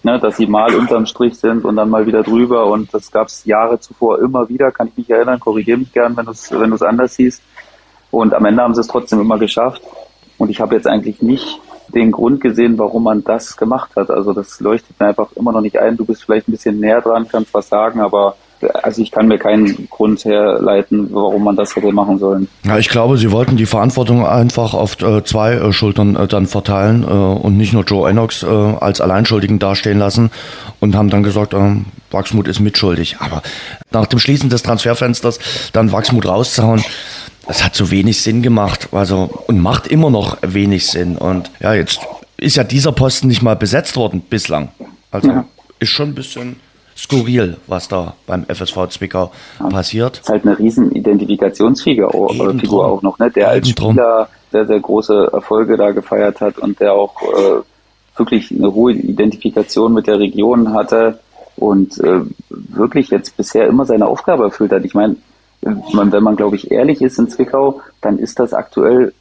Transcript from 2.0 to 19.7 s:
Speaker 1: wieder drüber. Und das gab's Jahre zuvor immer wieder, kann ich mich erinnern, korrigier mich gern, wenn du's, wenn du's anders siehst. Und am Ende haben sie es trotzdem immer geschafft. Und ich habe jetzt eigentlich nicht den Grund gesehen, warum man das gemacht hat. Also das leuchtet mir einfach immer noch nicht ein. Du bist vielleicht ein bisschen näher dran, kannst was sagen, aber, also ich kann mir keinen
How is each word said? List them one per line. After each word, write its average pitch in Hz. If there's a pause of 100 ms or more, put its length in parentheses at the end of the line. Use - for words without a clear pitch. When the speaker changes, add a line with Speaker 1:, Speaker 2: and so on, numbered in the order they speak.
Speaker 1:
wieder 110
drüber. 117
Und 107
das -
gab's -
Jahre 110
zuvor -
immer 123
wieder, 127
kann 117
ich 113
mich 120
erinnern, 120
korrigier 110
mich 127
gern, 120
wenn 117
du's, 113
wenn 110
du's 110
anders 117
siehst. 127 (680)
Und 110
am -
Ende 123
haben 117
sie 120
es 117
trotzdem 120
immer 110
geschafft. 113 (560)
Und -
ich -
habe 107
jetzt -
eigentlich 104
nicht 127 (340)
den 113
Grund 127
gesehen, 117
warum 110
man 107
das -
gemacht 113
hat. 98
Also 98
das -
leuchtet 107
mir 104
einfach 104
immer 120
noch 113
nicht 107
ein. 110
Du 113
bist 110
vielleicht 110
ein 110
bisschen 107
näher 110
dran, 113
kannst 110
was 104
sagen, 113
aber, 101 (460)
also 113
ich 107
kann 113
mir 110
keinen 104